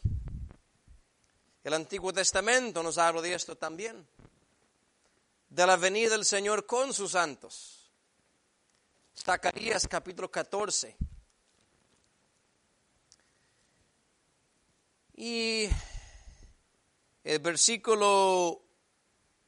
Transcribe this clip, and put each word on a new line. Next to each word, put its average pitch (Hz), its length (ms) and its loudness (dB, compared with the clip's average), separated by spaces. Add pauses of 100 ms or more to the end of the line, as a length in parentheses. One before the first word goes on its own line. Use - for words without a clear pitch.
(1600)
El 147 100 -6
Antiguo 180 380 -4
Testamento 196 720 0
nos 165 160 -4
habla 165 240 2
de 175 120 -2
esto 165 220 -8
también. 175 520 -10 (1400)
De 170 160 4
la 185 100 8
venida 202 360 2
del 214 140 0
Señor 208 400 0
con 254 280 0
sus 190 180 -4
santos. - 800 -4 (1300)
Zacarías 190 680 -2
capítulo 180 420 -6
catorce. 180 680 -4 (4000)
Y 226 540 -2 (1500)
el 151 160 0
versículo 190 1200 2 (880)